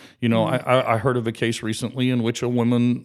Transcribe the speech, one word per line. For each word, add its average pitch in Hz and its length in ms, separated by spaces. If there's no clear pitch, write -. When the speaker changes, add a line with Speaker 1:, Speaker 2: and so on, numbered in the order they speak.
Speaker 1:
You 123 80
know, 113 160
Speaker 2:
Mm. 123 200
Speaker 1:
I, 131 140
I, 120 140
I - 40
heard 123 200
of 113 80
a 117 60
case 117 300
recently 127 460
in 123 140
which 113 200
a 123 60
woman, 120 560